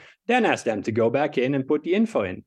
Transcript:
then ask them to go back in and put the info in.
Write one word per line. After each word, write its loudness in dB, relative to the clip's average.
then 2
ask 0
them -2
to -4
go 2
back 0
in 0
and -2
put 0
the -2
info 0
in. -6